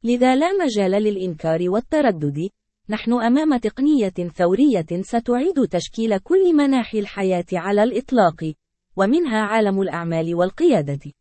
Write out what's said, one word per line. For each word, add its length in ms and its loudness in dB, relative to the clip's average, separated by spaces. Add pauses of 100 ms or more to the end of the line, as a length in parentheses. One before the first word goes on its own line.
لذا 320 2
لا 160 0
مجال 380 0
للإنكار 800 -2
والتردد، 760 -2 (400)
نحن 240 -4
أمام 440 2
تقنية 800 -2
ثورية 680 0
ستعيد 680 -2
تشكيل 480 -2
كل 360 2
مناحي 440 2
الحياة 540 -2
على 300 0
الإطلاق، 680 0 (440)
ومنها 440 0
عالم 420 0
الأعمال 520 -4
والقيادة. 680 0 (200)